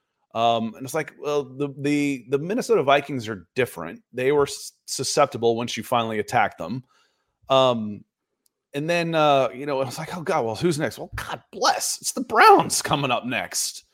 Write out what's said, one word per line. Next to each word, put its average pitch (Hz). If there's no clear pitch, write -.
Um, 113
and 131
it's 131
like, 156
well, 147
the, 131
the, 143
the 139
Minnesota 196
Vikings 135
are 95
different. 87
They 127
were 147
s-, -
susceptible 117
once 117
you 113
finally 113
attacked 104
them. 101
Um, 117
and 151
then, 170
uh, 143
you 131
know, 143
I 135
was 123
like, 160
"Oh, 180
God, 156
well, 110
who's 156
next?" 139
Well, 156
God -
bless. -
It's -
the -
Browns 320
coming 143
up 107
next. -